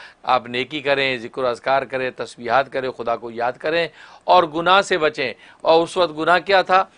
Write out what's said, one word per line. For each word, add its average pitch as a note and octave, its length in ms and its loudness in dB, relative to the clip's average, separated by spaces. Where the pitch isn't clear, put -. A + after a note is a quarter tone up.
आप B2 220 0
नेकी B2 340 -6
करें, C3+ 380 0
ज़िक्र A#2+ 240 -8
अज़कार C3 420 -2
करें, B2+ 260 -6
तस्बीहात A#2+ 560 -2
करें, C3 240 -6
खुदा A#2 240 -6
को A#2 160 -10
याद A#2 260 -6
करें D#3+ 320 -2
और F3 220 4
गुनाह E3+ 320 2
से F#3 160 -2
बचें। D3 360 -2
और E3 200 4
उस - 140 -6
वक्त E3+ 160 0
गुनाह D#3+ 260 2
क्या F#3 240 2
था? F#3 340 2